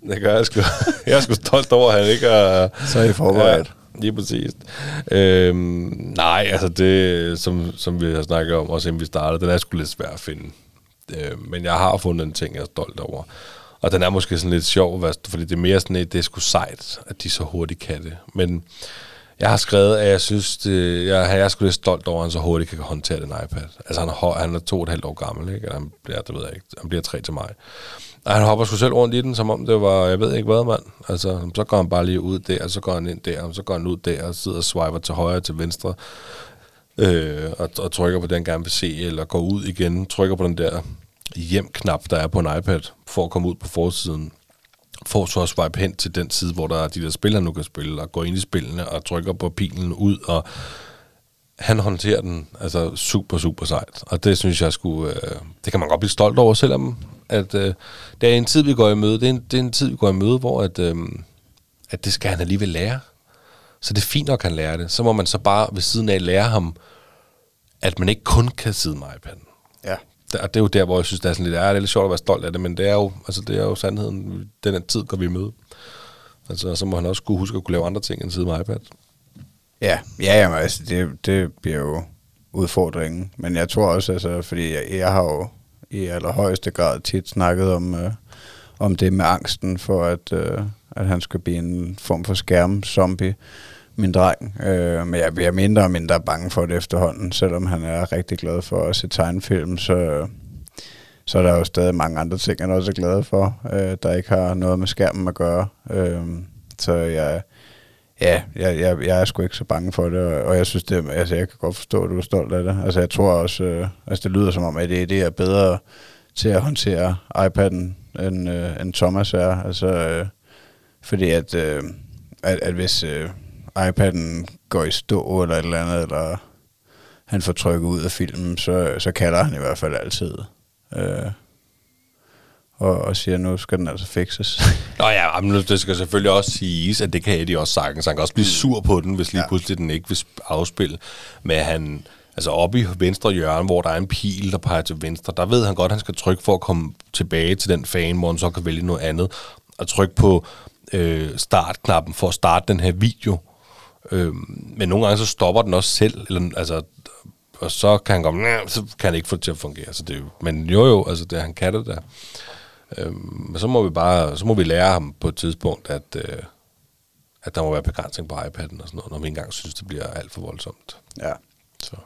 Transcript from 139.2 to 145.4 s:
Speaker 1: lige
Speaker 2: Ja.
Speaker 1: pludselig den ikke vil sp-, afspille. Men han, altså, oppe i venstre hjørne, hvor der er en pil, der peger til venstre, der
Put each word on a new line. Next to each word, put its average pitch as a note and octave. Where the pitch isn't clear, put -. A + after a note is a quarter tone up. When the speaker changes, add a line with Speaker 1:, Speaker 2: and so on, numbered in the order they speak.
Speaker 1:
lige F#2
Speaker 2:
Ja. -
Speaker 1:
pludselig F#2
den E2
ikke E2
vil F#2
sp-, -
afspille. E2
Men D#2+
han, D2+
altså, -
oppe F2
i G#2+
venstre F#2
hjørne, E2
hvor F2+
der E2
er D#2+
en F#2
pil, G2
der F#2+
peger F2+
til E2
venstre, D#2+
der F2